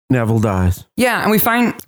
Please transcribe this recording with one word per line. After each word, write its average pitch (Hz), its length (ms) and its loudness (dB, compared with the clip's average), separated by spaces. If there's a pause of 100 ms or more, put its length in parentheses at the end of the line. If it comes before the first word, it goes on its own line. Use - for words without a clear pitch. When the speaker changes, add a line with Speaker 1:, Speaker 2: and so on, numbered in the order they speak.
(100)
Speaker 1:
Neville 113 300 0
dies. 92 440 0 (120)
Speaker 2:
Yeah, 226 260 -2
and 202 80 0
we 214 80 2
find, 233 360 0 (140)